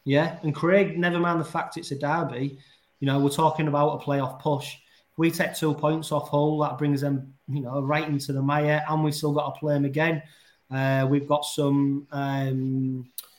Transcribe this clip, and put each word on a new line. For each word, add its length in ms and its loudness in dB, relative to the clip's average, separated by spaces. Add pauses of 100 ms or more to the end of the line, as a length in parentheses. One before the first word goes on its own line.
Yeah, 380 2
and 120 -2
Craig, 420 4
never 220 0
mind 200 2
the 60 -2
fact 320 -6
it's 140 -10
a 40 -6
derby, 640 -4 (420)
you 60 -2
know, 140 2
we're 100 4
talking 380 2
about 340 2
a 20 -16
playoff 360 -2
push. 360 -2 (420)
We 120 4
take 240 -2
two 200 0
points 380 -2
off 180 -2
Hull, 300 2
that 180 -2
brings 240 2
them, 320 -2 (140)
you 140 -2
know, 200 -4
right 260 0
into 260 -2
the 80 -2
mire, 480 2
and 140 2
we've 100 2
still 200 -2
got 200 -2
to 60 -16
play 160 0
'em 100 2
again. 380 0 (480)
Uh, 360 2
we've 200 2
got 180 2
some, 680 0
um, 960 -2 (320)